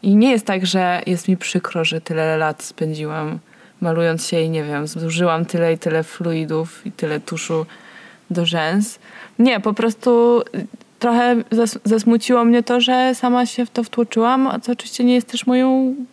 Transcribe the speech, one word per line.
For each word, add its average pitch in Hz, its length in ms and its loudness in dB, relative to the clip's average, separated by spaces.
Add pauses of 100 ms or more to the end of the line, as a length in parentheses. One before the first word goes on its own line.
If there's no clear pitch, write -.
I 196 120 4
nie 233 160 6
jest 220 140 0
tak, 190 200 -2
że 180 420 0
jest 175 200 -2
mi 185 100 2
przykro, - 480 -4
że 160 160 -4
tyle 160 360 -2
lat 156 260 -2
spędziłam 156 760 -6 (420)
malując 165 460 0
się 170 140 0
i 160 80 0
nie 160 140 -4
wiem, 147 240 -4
zużyłam 165 580 -2
tyle 170 280 0
i 160 40 -4
tyle 160 260 -2
fluidów 160 840 -6
i - 60 -10
tyle 151 280 -6
tuszu 160 460 -6 (640)
do 170 160 -2
rzęs. 165 540 -2 (400)
Nie, 233 200 4
po 208 140 -2
prostu 233 680 2 (580)
trochę 240 360 2 (160)
zas-, 226 320 0
zasmuciło 233 640 4
mnie 233 180 6
to, 247 180 0
że 254 340 2
sama 247 300 0
się 240 200 -4
w - 40 -12
to 240 140 -4
wtłoczyłam, 240 640 0
a - 120 -2
co 240 120 -6
oczywiście 240 320 -6
nie 247 120 6
jest 240 120 0
też - 200 -6
moją 262 480 2 (180)